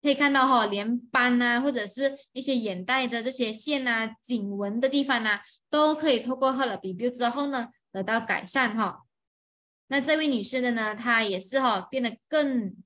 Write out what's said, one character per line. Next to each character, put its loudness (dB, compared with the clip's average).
可 2
以 4
看 2
到 4
哈， 4
连 -2
斑 2
啊， 2
或 2
者 -2
是 -2
一 -8
些 0
眼 -2
袋 0
的 -4
这 -4
些 -2
线 -2
啊、 0
颈 -4
纹 -4
的 2
地 2
方 0
啊， -2
都 4
可 0
以 2
透 -4
过 2
喝 -2
了 -4
B -8
B -4
之 0
后 -2
呢， -4
得 -6
到 0
改 -4
善 0
哈。 -4
那 0
这 2
位 0
女 0
士 -4
的 0
呢， -2
她 2
也 0
是 -2
哈， 2
变 -6
得 -2
更 0